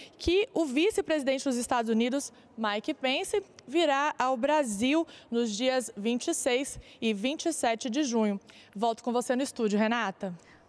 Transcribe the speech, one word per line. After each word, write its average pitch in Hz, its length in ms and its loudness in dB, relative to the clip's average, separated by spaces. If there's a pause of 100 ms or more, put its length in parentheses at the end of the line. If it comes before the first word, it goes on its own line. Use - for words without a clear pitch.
(180)
que 370 360 2
o 330 120 2
vice-presidente 285 800 0
dos 269 100 0
Estados 240 340 0
Unidos, 240 420 0 (260)
Mike 214 360 -2
Pence, 285 360 -2 (380)
virá 285 500 2
ao 254 180 2
Brasil 277 680 2 (240)
nos 233 260 0
dias 254 400 0
vinte 233 340 -2
e 330 40 2
seis 269 460 0 (220)
e 220 120 2
vinte 254 340 -2
e 320 60 0
sete 233 360 -2
de 277 140 0
junho. 220 360 0 (360)
Volto 226 280 -2
com 240 80 -4
você 247 240 0
no 262 80 0
estúdio, 214 340 0
Renata. 214 560 -2 (360)